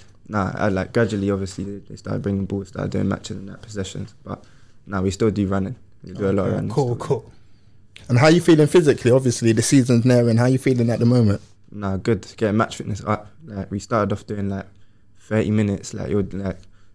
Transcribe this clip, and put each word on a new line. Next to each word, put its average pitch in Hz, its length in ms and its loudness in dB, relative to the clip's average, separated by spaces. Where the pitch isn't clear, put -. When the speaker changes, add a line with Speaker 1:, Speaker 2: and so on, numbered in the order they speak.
Speaker 1:
nah, 98 260 -4
I, 104 140 -2
like, 92 240 -4
gradually, 104 360 0
obviously, 98 360 -6
they, 101 140 -12
they 107 180 -18
started 101 240 -8
bringing 98 240 -2
balls, 98 240 -8
started 98 220 -8
doing 98 180 -2
matches 98 260 -6
and 98 140 -14
that, 95 120 -20
possessions, 98 640 -12
but 98 220 -14
nah, 98 160 -6
we 95 100 0
still 107 200 0
do 101 160 -2
running. 98 280 -4
We 87 120 -18
do 98 160 -2
a - 20 0
lot 98 120 0
of 98 40 -2
Speaker 2:
Okay, 101 80 -2
Speaker 1:
running 104 160 -4
Speaker 2:
cool, 123 240 -2
Speaker 1:
still. - 120 -10
Speaker 2:
cool. - 240 -6
Speaker 3:
And 123 120 2
how 151 80 6
you 170 120 8
feeling 156 280 6
physically? 139 440 4
Obviously, 120 400 2
the 113 100 2
season's 123 440 4
nearing. 120 320 4
How 120 80 4
you 127 140 2
feeling 120 320 0
at 107 80 -2
the 123 60 2
moment? 117 360 4
Speaker 1:
Nah, 101 260 -6
good. 95 280 -2
Getting 101 180 0
match 110 220 0
fitness - 260 -10
up. 104 240 -4
Like, 101 260 -12
we 101 100 -6
started 104 340 -2
off - 120 -8
doing, 101 220 -6
like, 98 200 -8
thirty 107 340 -2
minutes. 104 420 -2
Like, 101 180 -8
it 90 40 0
would, 98 180 -2
like, 95 240 -8